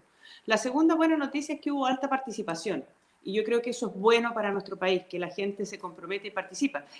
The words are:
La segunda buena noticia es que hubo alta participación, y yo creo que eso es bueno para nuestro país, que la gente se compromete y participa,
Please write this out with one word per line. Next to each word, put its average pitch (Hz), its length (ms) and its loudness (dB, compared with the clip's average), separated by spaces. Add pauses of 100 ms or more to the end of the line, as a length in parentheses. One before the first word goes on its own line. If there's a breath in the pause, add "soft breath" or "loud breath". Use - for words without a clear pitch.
(480 soft breath)
La 220 100 4
segunda 311 380 4
buena 320 220 4
noticia 285 380 -2
es 294 60 -14
que 294 100 -2
hubo 277 140 0
alta 254 240 0
participación, 196 760 -4 (400)
y 196 100 -6
yo 214 100 0
creo 233 180 2
que 240 100 -4
eso 233 160 -4
es 180 80 -6
bueno 233 380 6
para 208 180 0
nuestro 196 260 -4
país, 185 320 2
que - 80 -8
la 175 120 -4
gente 202 360 -4
se 196 140 -12
compromete 185 480 -8
y 196 40 -8
participa, 190 540 -2 (140 loud breath)